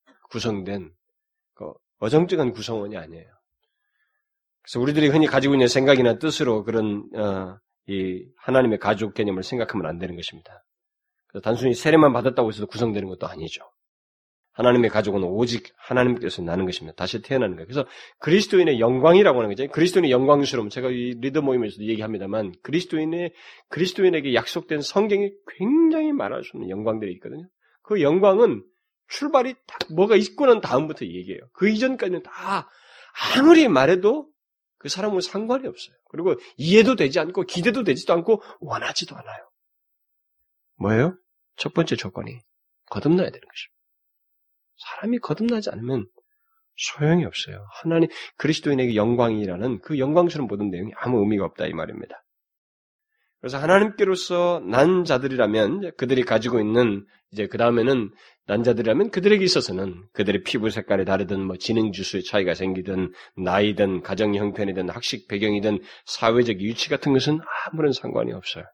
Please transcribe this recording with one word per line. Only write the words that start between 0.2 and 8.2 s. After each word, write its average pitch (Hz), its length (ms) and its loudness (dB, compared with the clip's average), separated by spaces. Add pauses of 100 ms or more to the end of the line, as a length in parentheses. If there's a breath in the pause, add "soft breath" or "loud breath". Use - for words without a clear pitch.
구성된 101 640 -6 (600)
그 - 200 -16 (260)
어정쩡한 151 540 2
구성원이 107 440 -10
아니에요. 82 340 -18 (1300)
그래서 - 160 -8
우리들이 147 300 2
흔히 156 180 4
가지고 139 260 2
있는 131 140 6
생각이나 131 500 4
뜻으로 127 460 -2
그런, 107 520 -4
어, 95 440 -6 (280)
이 95 380 -6 (120)